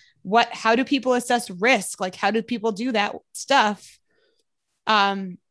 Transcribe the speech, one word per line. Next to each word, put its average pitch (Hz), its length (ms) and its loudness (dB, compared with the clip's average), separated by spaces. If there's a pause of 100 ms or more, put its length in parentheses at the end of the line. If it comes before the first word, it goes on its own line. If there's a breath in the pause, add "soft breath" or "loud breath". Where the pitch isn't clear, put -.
(220 soft breath)
what, 226 300 2
how 226 240 0
do 262 80 2
people 254 300 0
assess 247 360 0
risk? 202 520 0
Like, 185 140 -4
how 208 160 0
do 220 100 0
people 226 320 -4
do 240 180 -4
that 208 240 -2 (160)
stuff? - 680 0 (840)
Um, 196 520 0 (140)